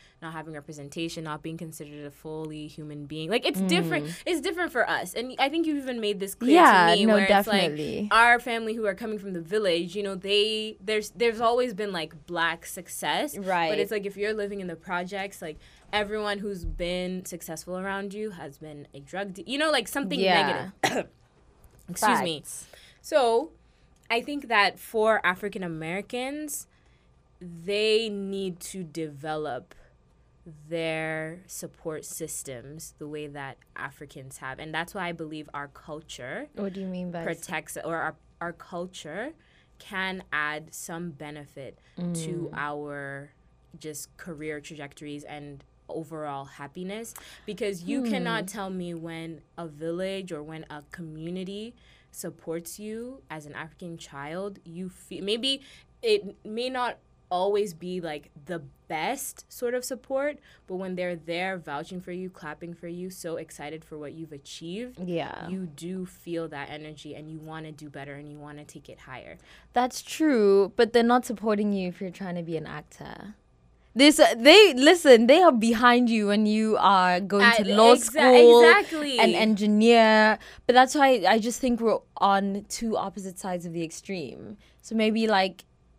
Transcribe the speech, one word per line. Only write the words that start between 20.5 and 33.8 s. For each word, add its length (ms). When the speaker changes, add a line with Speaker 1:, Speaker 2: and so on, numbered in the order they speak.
Speaker 1:
negative. 260
<coughs> 420
Excuse 320
me. 160
Speaker 2:
Facts. 280
Speaker 1:
So, 500
I 120
think 260
that 320
for 480
African 380
Americans, 1040
they 680
need 520
to 240
develop 880
their 800
support 580
systems 960
the 80
way 220
that 280
Africans 600